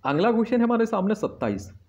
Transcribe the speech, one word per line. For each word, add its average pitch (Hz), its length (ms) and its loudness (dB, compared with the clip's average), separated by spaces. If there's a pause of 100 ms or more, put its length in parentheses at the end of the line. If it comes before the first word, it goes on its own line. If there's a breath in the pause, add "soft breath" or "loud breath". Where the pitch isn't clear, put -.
अगला 156 260 2
क्वेश्चन 233 260 2
है 233 60 4
हमारे 233 220 2
सामने 208 300 0
सत्ताईस 101 580 -4 (160)